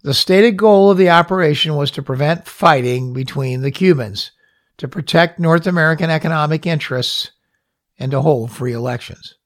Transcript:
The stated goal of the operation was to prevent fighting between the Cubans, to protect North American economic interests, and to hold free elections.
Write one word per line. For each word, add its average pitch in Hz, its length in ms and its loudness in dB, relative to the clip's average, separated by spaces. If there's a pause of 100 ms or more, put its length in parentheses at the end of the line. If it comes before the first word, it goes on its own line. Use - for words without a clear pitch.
The 139 120 -4
stated 196 420 4
goal 202 340 6
of 190 60 4
the 185 140 4
operation 170 640 2
was 143 140 -2
to 143 120 -10
prevent 147 440 -4
fighting 127 680 0
between 131 480 -6
the 139 100 -2
Cubans, 131 600 0 (480)
to 135 100 -10
protect 170 500 0
North 165 280 2
American 165 420 0
economic 160 580 -2
interests, - 680 -4 (680)
and 131 140 -6
to 135 80 -2
hold 127 320 0
free 123 200 -8
elections. 117 600 -10 (120)